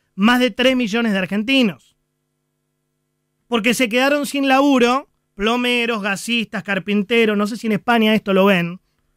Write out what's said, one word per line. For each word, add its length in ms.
más 260
de 100
tres 260
millones 360
de 60
argentinos. 800
Porque 260
se 140
quedaron 380
sin 200
laburo, 640
plomeros, 680
gasistas, 600
carpinteros, 760
no 100
sé 100
si 100
en 80
España 400
esto 180
lo 140
ven, 340